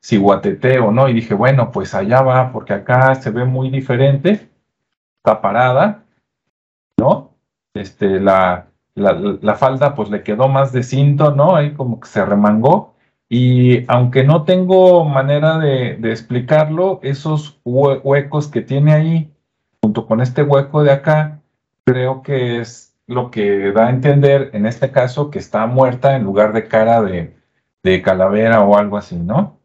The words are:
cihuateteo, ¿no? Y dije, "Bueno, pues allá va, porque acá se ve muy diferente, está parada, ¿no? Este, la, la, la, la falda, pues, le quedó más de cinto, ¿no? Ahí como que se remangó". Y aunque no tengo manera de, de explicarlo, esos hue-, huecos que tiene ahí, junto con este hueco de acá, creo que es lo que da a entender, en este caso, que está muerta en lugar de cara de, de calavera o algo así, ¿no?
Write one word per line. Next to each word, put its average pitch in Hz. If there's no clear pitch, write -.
cihuateteo, 104
¿no? 131
Y 120
dije, 113
"Bueno, 120
pues -
allá 110
va, 127
porque 110
acá 127
se -
ve 120
muy 131
diferente, 135
está 107
parada, 127
¿no? 131
Este, 95
la, 95
la, 101
la, 95
la 104
falda, 135
pues, 101
le 101
quedó 113
más 135
de 127
cinto, 143
¿no? 151
Ahí 147
como 120
que -
se 101
remangó". 107
Y 123
aunque 123
no 151
tengo 185
manera 147
de, 135
de 113
explicarlo, 156
esos 147
hue-, 135
huecos 143
que 110
tiene 143
ahí, 156
junto 110
con 113
este 127
hueco 139
de 143
acá, 151
creo 127
que 123
es -
lo 123
que 98
da 110
a -
entender, 139
en 104
este 127
caso, 143
que -
está -
muerta 127
en 120
lugar 104
de 110
cara 113
de, 90
de 92
calavera 104
o 101
algo 104
así, 101
¿no? 104